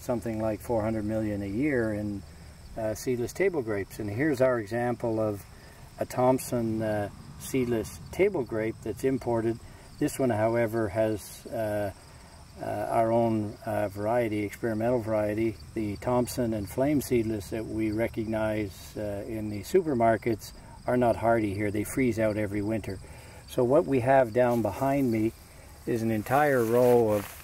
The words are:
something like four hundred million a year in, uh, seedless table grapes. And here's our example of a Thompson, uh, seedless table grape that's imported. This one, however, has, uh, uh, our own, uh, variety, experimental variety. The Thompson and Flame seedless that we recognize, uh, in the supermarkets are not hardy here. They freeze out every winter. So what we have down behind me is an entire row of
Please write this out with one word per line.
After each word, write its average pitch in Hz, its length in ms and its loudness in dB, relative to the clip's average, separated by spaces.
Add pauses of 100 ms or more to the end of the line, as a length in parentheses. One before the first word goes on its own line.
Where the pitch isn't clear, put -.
something 113 420 -2
like 110 160 0
four 117 240 0
hundred 110 220 0
million 107 360 -2
a 101 60 -4
year 117 480 0
in, 104 260 -4 (560)
uh, 110 180 -4
seedless 120 380 -2
table 175 300 0
grapes. 104 380 -4
And 104 100 -4
here's 127 300 0
our 127 180 4
example 117 640 -2
of 104 240 -2 (560)
a 107 40 -2
Thompson, 123 800 0
uh, 104 280 -2 (280)
seedless 120 640 -2 (100)
table 185 320 2
grape 110 400 -2
that's 110 220 -4
imported. 117 520 0 (440)
This 147 180 0
one, 131 120 2
however, 113 580 2
has, 110 580 -2
uh, 104 460 -4 (680)
uh, 104 280 -4
our 113 200 4
own, 113 540 2
uh, 104 240 -2
variety, 107 560 0
experimental 113 560 0
variety. 107 560 0 (160)
The 104 240 -4
Thompson 123 560 0
and 101 160 -4
Flame 139 320 0
seedless 110 500 0
that 110 140 -4
we 110 260 -2
recognize, 107 1080 -2
uh, 101 280 -4
in 110 220 -6
the 104 120 -6
supermarkets 117 920 2 (340)
are 123 120 2
not 117 180 4
hardy 110 380 2
here. 104 160 0
They 104 140 -2
freeze 123 340 0
out 107 180 2
every 104 240 -2
winter. 101 380 -4 (500)
So 127 160 2
what 147 220 6
we 135 140 2
have 123 340 4
down 120 260 4
behind 131 500 0
me 110 220 2 (540)
is 117 160 0
an 113 80 0
entire 127 520 2
row 120 500 6
of 104 320 -2